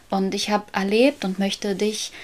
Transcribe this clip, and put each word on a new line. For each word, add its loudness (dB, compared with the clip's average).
Und 0
ich -4
hab -2
erlebt 2
und -2
möchte -2
dich -2